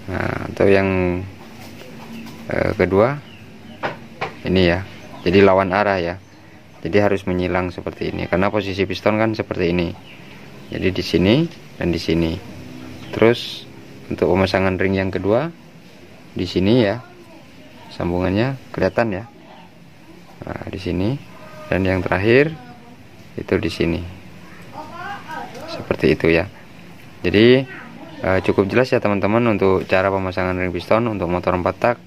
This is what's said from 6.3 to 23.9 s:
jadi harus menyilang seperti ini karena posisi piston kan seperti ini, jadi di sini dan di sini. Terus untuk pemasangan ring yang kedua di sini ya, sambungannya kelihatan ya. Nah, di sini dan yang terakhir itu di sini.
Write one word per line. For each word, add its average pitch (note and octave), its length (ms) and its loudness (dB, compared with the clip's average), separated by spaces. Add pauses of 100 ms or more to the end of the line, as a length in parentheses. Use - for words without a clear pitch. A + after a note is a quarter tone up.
jadi G2+ 240 4
harus G2 160 0
menyilang F2+ 480 0
seperti - 400 -6
ini F2+ 160 -6
karena F#2+ 240 2
posisi G2 320 -2
piston F#2+ 320 0
kan A2 160 2
seperti F#2 400 -2
ini, F2 240 0 (800)
jadi F#2 160 0
di F#2 80 -6
sini G#2 480 4 (320)
dan F2 160 0
di E2 80 -4
sini. E2 320 0 (800)
Terus - 480 2 (480)
untuk - 240 0
pemasangan F#2+ 400 2
ring F#2+ 240 0
yang F#2+ 80 0
kedua G2 400 0 (880)
di F#2+ 80 -4
sini G2+ 400 4
ya, G#2 160 2 (960)
sambungannya F#2 640 0 (160)
kelihatan A2+ 480 0
ya. - 0 - (1200)
Nah, - 240 -10
di F#2+ 160 -10
sini F#2 320 0 (560)
dan F#2+ 160 2
yang F#2 160 0
terakhir A#2+ 480 4 (880)
itu - 160 -2
di E2+ 160 0
sini. E2+ 300 -2 (1700)